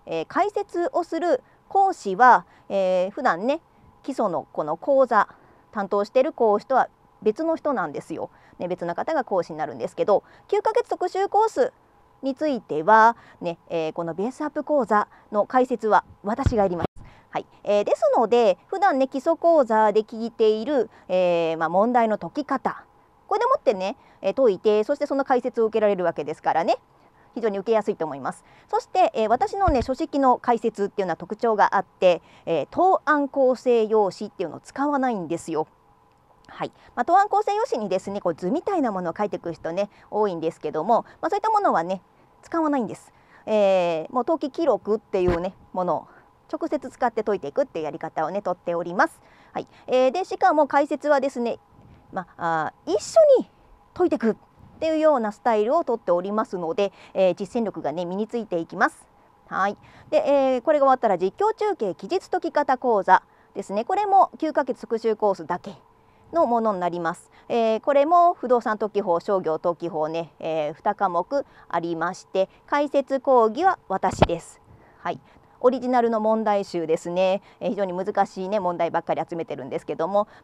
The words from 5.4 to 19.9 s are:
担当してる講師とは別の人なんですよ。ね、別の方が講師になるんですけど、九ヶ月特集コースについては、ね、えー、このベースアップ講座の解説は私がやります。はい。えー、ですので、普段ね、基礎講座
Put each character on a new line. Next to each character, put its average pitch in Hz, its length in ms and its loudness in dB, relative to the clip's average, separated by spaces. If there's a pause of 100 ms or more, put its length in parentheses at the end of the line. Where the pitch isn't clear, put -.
担 196 160 -6
当 202 160 0
し 208 60 -6
て 254 120 4
る 311 120 -2
講 226 260 2
師 - 80 -10
と 262 80 0
は 220 140 2 (320)
別 214 220 -2
の 330 120 0
人 294 180 -4
な 185 120 -2
ん 147 60 -8
で 151 100 -10
す - 120 -14
よ。 101 160 -8 (300)
ね、 175 80 -6
別 175 180 -6
の 170 100 -6
方 240 180 -4
が 277 100 0
講 185 200 -2
師 170 100 -14
に 151 40 -10
な 151 80 -4
る 147 80 -10
ん 131 40 -14
で 117 100 -6
す - 80 -20
け 165 100 -2
ど、 196 180 4 (240)
九 403 140 0
ヶ 440 120 -2
月 480 160 0
特 359 200 -2
集 381 200 -2
コ 415 160 2
ー 440 40 -2
ス - 240 0 (480)
に 269 140 -4
つ 302 140 -2
い 240 120 -2
て 156 220 -6
は、 220 320 6 (240)
ね、 170 180 -6 (120)
え 160 200 -2
ー、 156 40 -8
こ 170 100 -6
の 165 100 -6
ベ 185 120 -4
ー 254 60 -6
ス - 100 -18
ア 302 60 -6
ッ - 20 -8
プ 302 140 -6
講 285 220 0
座 208 220 2 (240)
の 208 140 0
解 262 200 2
説 226 220 -4
は 202 160 4 (200)
私 240 340 -2
が 202 60 4
や 196 40 2
り 180 80 -4
ま 165 80 -4
す。 - 40 -4 (440)
は - 80 -6
い。 - 80 -8 (160)
え 208 180 2
ー、 - 20 -6
で 320 120 0
す - 80 -2 (120)
の 233 120 4
で、 220 400 4
普 381 120 -6
段 349 200 2
ね、 262 80 2
基 - 80 -10
礎 330 200 0
講 330 280 4
座 220 280 4